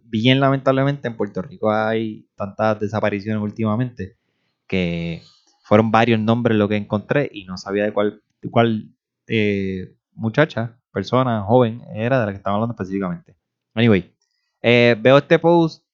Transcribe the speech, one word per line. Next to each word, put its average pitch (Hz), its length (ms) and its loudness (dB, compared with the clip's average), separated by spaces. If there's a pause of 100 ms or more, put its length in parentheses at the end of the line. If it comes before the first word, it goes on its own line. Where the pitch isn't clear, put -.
bien 117 380 2
lamentablemente 135 680 0
en 113 80 -10
Puerto 101 260 -6
Rico 107 300 -4
hay 110 640 -4
tantas 104 460 -4
desapariciones 104 600 -4
últimamente 107 760 -6 (500)
que 85 540 -4 (420)
fueron 110 280 2
varios 113 280 4
nombres 113 380 0
lo 104 100 2
que 104 80 -2
encontré 104 560 -4
y 98 140 -18
no 92 120 -14
sabía 101 280 -4
de 107 80 -4
cuál, 104 280 -2 (200)
de 117 80 -12
cuál, 117 420 0 (360)
eh, 98 680 -4 (180)
muchacha, 117 640 -2 (140)
persona, 120 520 -2
joven 117 380 2 (120)
era 120 260 -2
de 110 60 -2
la 98 80 -4
que 98 40 -12
estaba 98 200 -4
hablando 117 160 -4
específicamente. 95 640 -8 (360)
Anyway, 110 400 2 (480)
eh, 120 380 4
veo 131 200 6
este 160 200 2
post, 165 540 2